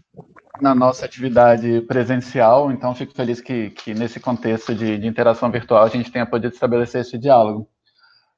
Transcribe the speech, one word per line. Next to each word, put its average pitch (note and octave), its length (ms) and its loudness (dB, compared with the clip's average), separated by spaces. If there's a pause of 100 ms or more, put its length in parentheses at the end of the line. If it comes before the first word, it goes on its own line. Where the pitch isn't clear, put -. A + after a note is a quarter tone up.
(640)
na C3+ 120 4
nossa B2+ 300 0
atividade A#2+ 800 2
presencial, B2+ 880 0
então B2+ 220 -6
fico C3+ 200 -12
feliz A#2+ 280 -6
que, A2+ 280 -6
que - 220 -14
nesse A2+ 260 -8
contexto A2+ 560 -4
de, A2 220 -4
de G#2 100 -6
interação A#2 460 0
virtual A#2 320 2
a A2+ 40 4
gente A#2+ 220 -6
tenha A#2+ 140 -4
podido A#2+ 300 -4
estabelecer A#2+ 480 -2
esse A#2+ 160 -12
diálogo. A2 500 2 (680)